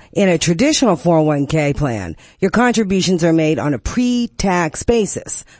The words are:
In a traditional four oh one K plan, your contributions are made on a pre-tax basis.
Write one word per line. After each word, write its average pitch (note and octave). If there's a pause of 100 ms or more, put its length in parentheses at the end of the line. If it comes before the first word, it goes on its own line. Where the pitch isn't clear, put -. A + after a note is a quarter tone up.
(140)
In G3
a E3
traditional G#3
four E3
oh D#3
one C#3+
K D3
plan, G#2+ (240)
your F3+
contributions G3
are E3+
made D#3
on C#3
a A#2
pre-tax A3+
basis. - (160)